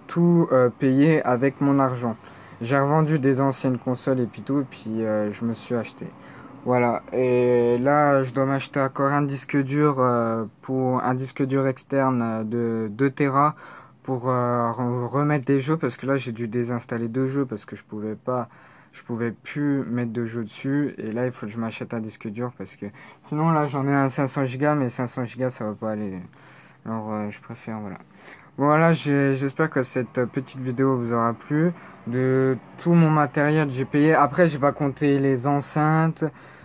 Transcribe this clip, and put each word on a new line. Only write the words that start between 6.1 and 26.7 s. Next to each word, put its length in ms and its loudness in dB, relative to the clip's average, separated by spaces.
Voilà, 380 2
et 680 4
là, 420 4
je 120 -4
dois 120 0
m'acheter 340 -2
encore 320 0
un 120 2
disque 340 -4
dur, 400 2
euh, 480 2
pour 420 0
un 120 0
disque 280 -4
dur 220 0
externe 800 0
de 440 -2
deux 180 0
Tera 460 0
pour, 260 -4
euh, 400 0
re-, 380 -4
remettre 380 0
des 140 2
jeux, 180 -2
parce 200 -4
que 80 -10
là, 120 0
j'ai 140 -6
dû 160 -6
désinstaller 600 -4
deux 180 -2
jeux 200 -2
parce 200 -10
que 100 -14
je 80 -16
pouvais 300 -8
pas, 340 -4
je 100 -20
pouvais 300 -4
plus 540 -4
mettre 280 -4
de 120 -4
jeux 180 -6
dessus, 560 -4
et 120 -6
là, 140 -2
il 60 -2
faut 160 -10
que 40 -10
je 60 -12
m'achète 380 -8
un 40 -4
disque 280 -10
dur 280 -8
parce 200 -14
que 100 -12
sinon, 240 0
là, 160 2
j'en 220 -2
ai 60 2
un 160 4
cinq 180 -2
cents 180 -2
gigas, 300 0
mais 140 0
cinq 180 -4
cents 180 -6
gigas, 240 -4
ça 160 -8
va 80 -6
pas 160 -8
aller. 300 -6